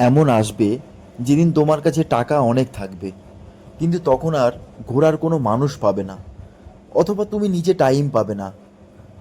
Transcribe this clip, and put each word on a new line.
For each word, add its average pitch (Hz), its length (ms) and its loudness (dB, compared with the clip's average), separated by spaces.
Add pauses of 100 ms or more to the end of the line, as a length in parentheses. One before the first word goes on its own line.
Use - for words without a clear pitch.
এমন 147 220 4
আসবে, 107 380 0 (520)
যেদিন 143 320 2
তোমার 151 280 2
কাছে 160 240 0
টাকা 123 360 0
অনেক 127 320 2
থাকবে, 95 360 -12 (680)
কিন্তু 170 220 -2 (120)
তখন 160 240 0
আর 123 180 2 (360)
ঘোরার 156 280 2
কোনো 165 220 -2
মানুষ 131 400 0
পাবে 101 260 0
না, 95 120 -12 (760)
অথবা 190 300 0
তুমি 208 240 -4
নিজে 180 260 0
টাইম 139 360 2
পাবে 107 240 -2
না, 98 140 -8 (720)